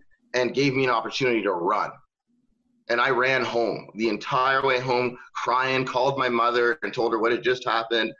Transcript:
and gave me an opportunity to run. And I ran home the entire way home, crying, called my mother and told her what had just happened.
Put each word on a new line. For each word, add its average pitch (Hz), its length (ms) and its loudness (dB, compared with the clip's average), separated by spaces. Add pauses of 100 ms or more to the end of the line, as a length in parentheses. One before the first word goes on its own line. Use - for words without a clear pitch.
(340)
and 123 200 0
gave 135 200 2
me 135 100 0
an 127 60 2
opportunity 113 520 0
to 98 100 0
run. 90 380 0 (1000)
And 117 120 0
I 131 100 2
ran 127 340 2
home 113 500 -2
the 110 140 0
entire 131 560 0
way 131 160 2
home, 123 360 -2 (180)
crying, 131 500 0
called 131 340 0
my 127 100 0
mother 120 540 2
and 101 100 -6
told 117 200 0
her 113 60 0
what 113 140 2
had 117 100 -2
just 123 240 0
happened. 113 540 0